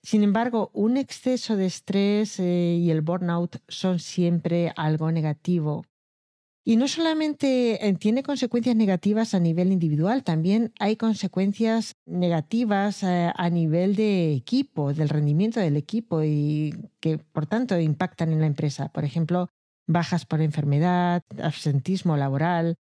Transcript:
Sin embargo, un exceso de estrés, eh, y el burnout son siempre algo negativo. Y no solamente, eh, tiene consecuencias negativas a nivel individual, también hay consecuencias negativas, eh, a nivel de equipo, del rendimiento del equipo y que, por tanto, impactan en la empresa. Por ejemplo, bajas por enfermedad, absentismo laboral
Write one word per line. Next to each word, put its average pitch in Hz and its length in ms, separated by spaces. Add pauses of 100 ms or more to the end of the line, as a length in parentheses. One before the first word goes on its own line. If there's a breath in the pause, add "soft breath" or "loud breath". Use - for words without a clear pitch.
Sin 208 200
embargo, 220 500
un 220 240
exceso 254 600
de 190 80
estrés, 202 720
eh, 175 400
y 170 120
el 156 100
burnout 170 560 (100)
son 185 320
siempre 170 760
algo 156 360
negativo. 156 760 (760)
Y 233 120
no 262 140
solamente, 294 1000
eh, 196 60
tiene 220 300
consecuencias 247 520
negativas 208 580
a 190 60
nivel 175 320
individual, 175 520
también 190 560
hay 214 180
consecuencias 220 1000 (100)
negativas, 196 1000
eh, 175 300
a 175 160
nivel 170 460
de 190 380
equipo, 143 600
del 156 140
rendimiento 151 540
del 151 160
equipo 165 460
y 151 520 (240)
que, 160 200
por - 280
tanto, 220 320
impactan 160 540
en 156 80
la 156 60
empresa. 151 420
Por 156 160
ejemplo, 170 420 (400)
bajas 170 380
por 156 160
enfermedad, 165 840 (180)
absentismo 156 760
laboral 165 580 (120)